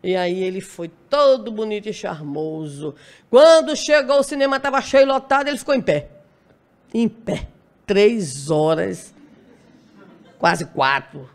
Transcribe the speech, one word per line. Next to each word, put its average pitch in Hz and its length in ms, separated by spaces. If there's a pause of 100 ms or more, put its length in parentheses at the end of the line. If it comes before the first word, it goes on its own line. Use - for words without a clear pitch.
E 185 120
aí 180 300
ele 185 160
foi - 280 (200)
todo 262 420
bonito 214 380
e 202 60
charmoso. 151 1000 (360)
Quando 311 440
chegou, 285 440
o 269 40
cinema 277 380
tava 277 220
cheio, 269 240
lotado, 269 420
ele 285 100
ficou 285 160
em 247 60
pé. - 300 (840)
Em 226 160
pé. - 400 (380)
Três 185 640
horas, 160 640 (1200)
quase 170 280
quatro. 135 680